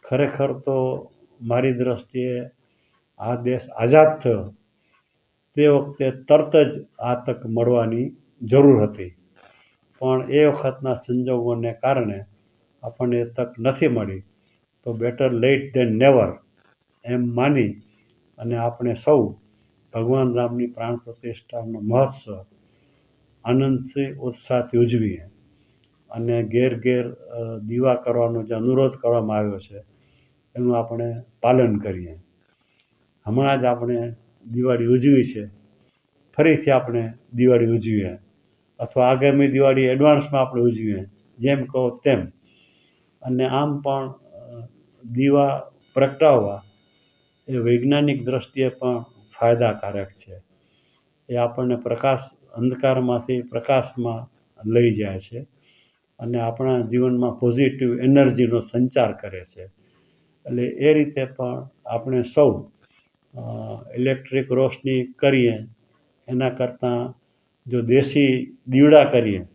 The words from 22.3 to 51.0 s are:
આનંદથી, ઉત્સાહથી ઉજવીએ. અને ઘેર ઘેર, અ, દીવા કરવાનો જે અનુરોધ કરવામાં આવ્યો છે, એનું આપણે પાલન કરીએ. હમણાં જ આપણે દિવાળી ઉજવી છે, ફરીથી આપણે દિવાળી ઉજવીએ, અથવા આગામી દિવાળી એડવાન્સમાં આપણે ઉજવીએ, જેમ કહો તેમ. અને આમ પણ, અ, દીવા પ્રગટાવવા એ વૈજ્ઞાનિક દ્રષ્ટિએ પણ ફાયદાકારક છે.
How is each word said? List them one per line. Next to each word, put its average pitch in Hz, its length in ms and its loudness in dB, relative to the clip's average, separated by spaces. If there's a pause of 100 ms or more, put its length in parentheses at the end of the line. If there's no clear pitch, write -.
આનંદથી, 135 680 -2
ઉત્સાહથી 123 680 -4
ઉજવીએ. 110 480 0 (840)
અને 117 320 -2
ઘેર 117 360 0
ઘેર, 123 320 -2
અ, 117 480 -12
દીવા 120 360 0
કરવાનો 117 480 -2
જે 110 100 -8
અનુરોધ 127 380 0
કરવામાં 117 460 -2
આવ્યો 104 220 -4
છે, 101 240 -20 (720)
એનું 123 240 0
આપણે 117 440 -6 (180)
પાલન 120 360 4
કરીએ. 90 420 -10 (1080)
હમણાં 131 360 0
જ 127 40 0
આપણે 120 500 -2 (360)
દિવાળી 120 340 0
ઉજવી 127 380 4
છે, 107 220 -8 (920)
ફરીથી 151 340 2
આપણે 120 420 -2 (200)
દિવાળી 120 320 4
ઉજવીએ, 107 520 -2 (640)
અથવા 123 280 0
આગામી 139 400 4
દિવાળી 135 340 2
એડવાન્સમાં 139 600 2
આપણે 127 200 -2
ઉજવીએ, 107 440 -2 (340)
જેમ 135 260 0
કહો 127 380 -4
તેમ. 101 280 -2 (920)
અને 127 240 -2
આમ 143 360 -2
પણ, 135 300 -6
અ, - 560 -20 (440)
દીવા 139 600 0 (220)
પ્રગટાવવા 131 680 2 (840)
એ 131 100 -4
વૈજ્ઞાનિક 123 680 0
દ્રષ્ટિએ 131 440 -4
પણ 123 360 -6 (340)
ફાયદાકારક 107 680 0
છે. - 320 -20 (880)